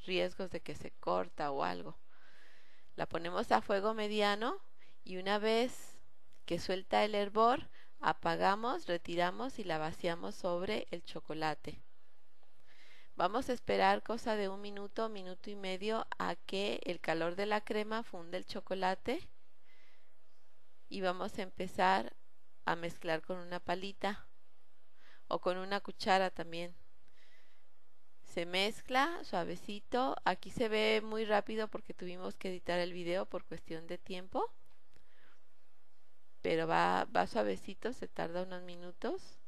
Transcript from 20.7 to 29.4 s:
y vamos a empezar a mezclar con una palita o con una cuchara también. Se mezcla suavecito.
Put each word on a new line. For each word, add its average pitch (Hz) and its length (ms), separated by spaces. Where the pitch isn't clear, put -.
y 196 120
vamos 185 380
a 220 40
empezar 190 720
a 165 120
mezclar 170 460
con 185 160
una 175 220
palita 196 680
o - 120
con 185 180
una 196 220
cuchara 190 500
también. 170 440
Se 170 220
mezcla 233 760
suavecito. 208 1040